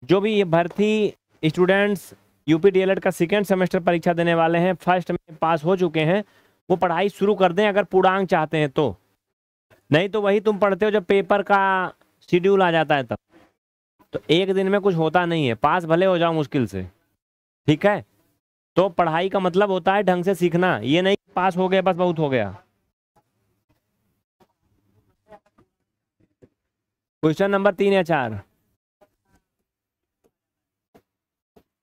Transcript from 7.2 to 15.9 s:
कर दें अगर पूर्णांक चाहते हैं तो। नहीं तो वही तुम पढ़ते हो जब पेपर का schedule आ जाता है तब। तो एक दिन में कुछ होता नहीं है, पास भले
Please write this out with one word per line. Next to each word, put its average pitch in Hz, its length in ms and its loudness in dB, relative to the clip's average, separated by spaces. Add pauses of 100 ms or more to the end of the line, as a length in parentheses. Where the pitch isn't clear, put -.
कर 185 180 2
दें 208 140 2
अगर 202 180 0
पूर्णांक 190 440 2
चाहते 160 280 0
हैं 151 120 0
तो। 131 260 -2 (920)
नहीं 170 200 2
तो 208 120 -4
वही 202 200 2
तुम 208 160 -2
पढ़ते 196 280 0
हो 214 60 0
जब 202 140 -2
पेपर 196 380 0
का 190 500 0 (360)
schedule 190 320 2
आ 180 100 4
जाता 156 240 2
है 139 80 -2
तब। 117 140 -8 (960)
तो - 60 -6 (100)
एक 185 240 2
दिन 190 160 0
में 202 120 2
कुछ 190 140 0
होता 160 300 0
नहीं 165 220 0
है, 113 80 0
पास 165 300 0
भले 170 200 2